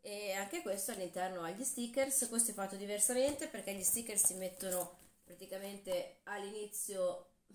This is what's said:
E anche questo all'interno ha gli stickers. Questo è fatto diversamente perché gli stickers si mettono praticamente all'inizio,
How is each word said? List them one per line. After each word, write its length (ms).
E 320
anche 300
questo 300
all'interno 500
ha 80
gli 140
stickers. 640
Questo 240
è 20
fatto 220
diversamente 720
perché 260
gli 80
stickers 440
si 80
mettono 640
praticamente 1000
all'inizio, 1040